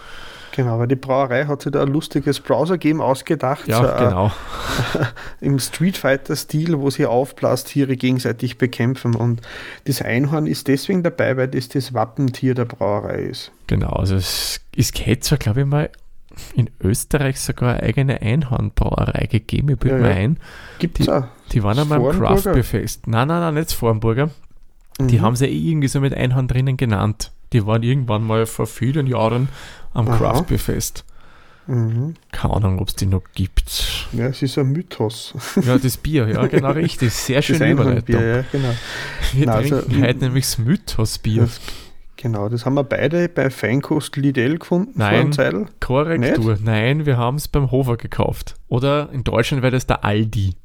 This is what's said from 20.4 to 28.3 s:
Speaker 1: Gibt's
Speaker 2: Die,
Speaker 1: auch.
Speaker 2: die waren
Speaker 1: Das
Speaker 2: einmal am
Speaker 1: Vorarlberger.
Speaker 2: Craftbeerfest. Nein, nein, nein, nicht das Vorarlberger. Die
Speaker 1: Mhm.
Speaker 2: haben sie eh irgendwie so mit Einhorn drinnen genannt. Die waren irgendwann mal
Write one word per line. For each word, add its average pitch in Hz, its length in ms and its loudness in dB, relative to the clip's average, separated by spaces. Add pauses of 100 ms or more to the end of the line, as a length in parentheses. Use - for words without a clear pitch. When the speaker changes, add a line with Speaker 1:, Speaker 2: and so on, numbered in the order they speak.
Speaker 1:
Gibt's - 260 0
Speaker 2:
Die, - 60 2
Speaker 1:
auch. 135 140 2 (260)
Speaker 2:
die 113 140 2
waren 101 140 2
Speaker 1:
Das 147 40 2
Speaker 2:
einmal 147 160 2
am 120 60 2
Speaker 1:
Vorarlberger. 151 380 2
Speaker 2:
Craftbeerfest. 127 680 -2
Nein, 117 180 2
nein, 170 140 0
nein, 165 140 -2
nicht 160 160 0
das - 40 -2
Vorarlberger. 113 560 2 (720)
Die 120 180 4
Speaker 1:
Mhm. 160 40 4
Speaker 2:
haben 117 120 2
sie 127 120 2
eh 156 240 0
irgendwie 147 180 2
so 139 100 0
mit 135 160 2
Einhorn 127 320 0
drinnen 127 300 0
genannt. 107 560 0 (200)
Die 107 140 4
waren 113 160 2
irgendwann 123 420 0
mal 110 220 2